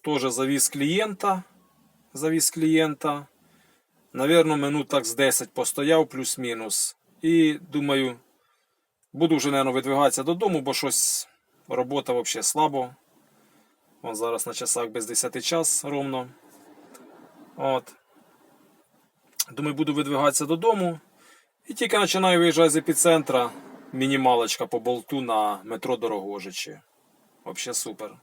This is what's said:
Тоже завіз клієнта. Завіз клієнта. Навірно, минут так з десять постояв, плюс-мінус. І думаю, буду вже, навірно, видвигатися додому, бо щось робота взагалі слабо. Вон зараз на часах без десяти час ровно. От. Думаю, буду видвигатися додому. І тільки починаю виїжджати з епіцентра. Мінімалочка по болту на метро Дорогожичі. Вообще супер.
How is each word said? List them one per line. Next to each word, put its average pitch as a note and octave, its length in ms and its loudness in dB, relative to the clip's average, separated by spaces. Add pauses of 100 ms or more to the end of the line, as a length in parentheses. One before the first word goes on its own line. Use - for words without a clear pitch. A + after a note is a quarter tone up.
Тоже C3+ 300 -2
завіз C3 380 0
клієнта. F#3+ 720 -2 (680)
Завіз D#3 380 0
клієнта. D#3 760 0 (840)
Навірно, D#3 440 4
минут C#3+ 320 -2
так C#3 160 0
з A2+ 100 -6
десять C3 400 2
постояв, D3 540 2
плюс-мінус. A#2+ 880 -6 (260)
І D#3+ 360 4 (140)
думаю, C3+ 440 0 (960)
буду D#3+ 240 2
вже, C#3+ 140 0
навірно, C3+ 220 2
видвигатися C3+ 500 2
додому, F3 380 0
бо C3+ 140 -4
щось - 540 -2 (400)
робота B2+ 440 -2
взагалі A#2 300 -2
слабо. C#3 520 0 (1080)
Вон A#2 120 -8
зараз A#2 320 -4
на A#2 80 -10
часах A#2+ 340 -2
без A2 180 -6
десяти B2 340 -4
час E3 440 0
ровно. C#3 440 -4 (1300)
От. C3+ 380 -4 (1600)
Думаю, C#3+ 220 -6
буду D3 200 -2
видвигатися C#3+ 520 0
додому. F3 540 0 (680)
І A#3+ 80 -12
тільки A3+ 240 0
починаю F#3 400 2
виїжджати E3 320 6
з D3 60 4
епіцентра. D3+ 720 2 (420)
Мінімалочка B2+ 720 0
по A#2 140 -4
болту B2 400 -4
на G#2+ 440 0
метро A#2+ 320 -4
Дорогожичі. G2+ 840 -8 (640)
Вообще A#2+ 300 -10
супер. G#2+ 480 -8